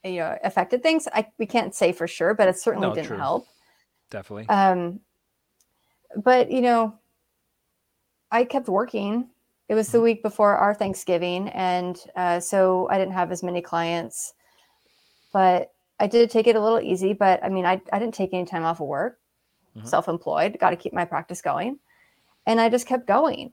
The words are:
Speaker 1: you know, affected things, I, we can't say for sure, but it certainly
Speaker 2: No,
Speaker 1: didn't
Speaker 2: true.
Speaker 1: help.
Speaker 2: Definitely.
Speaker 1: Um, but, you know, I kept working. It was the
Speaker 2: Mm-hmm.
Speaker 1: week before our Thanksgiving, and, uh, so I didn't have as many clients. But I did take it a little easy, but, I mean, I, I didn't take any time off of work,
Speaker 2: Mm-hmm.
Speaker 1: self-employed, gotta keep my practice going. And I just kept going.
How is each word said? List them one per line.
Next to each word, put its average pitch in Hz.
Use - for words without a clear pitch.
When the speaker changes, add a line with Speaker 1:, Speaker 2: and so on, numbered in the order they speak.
Speaker 1:
you 185
know, 165
affected -
things, 320
I, 214
we 226
can't 220
say 180
for 175
sure, 180
but 208
it 185
certainly 214
Speaker 2:
No, -
Speaker 1:
didn't 156
Speaker 2:
true. 107
Speaker 1:
help. 143
Speaker 2:
Definitely. 107
Speaker 1:
Um, 190
but, 247
you 254
know, 233
I 240
kept 262
working. 214
It 208
was 220
the 240
Speaker 2:
Mm-hmm. 233
Speaker 1:
week 226
before 208
our 202
Thanksgiving, 185
and, 180
uh, 175
so 185
I 196
didn't 190
have 180
as 175
many 175
clients. 170
But 185
I 208
did 233
take 226
it 226
a 214
little 220
easy, 185
but, 196
I 190
mean, 185
I, 185
I 202
didn't 233
take 185
any 180
time 175
off 165
of 147
work, 165
Speaker 2:
Mm-hmm. 110
Speaker 1:
self-employed, 170
gotta 185
keep -
my 180
practice 165
going. 185
And 226
I 226
just 247
kept 247
going. 254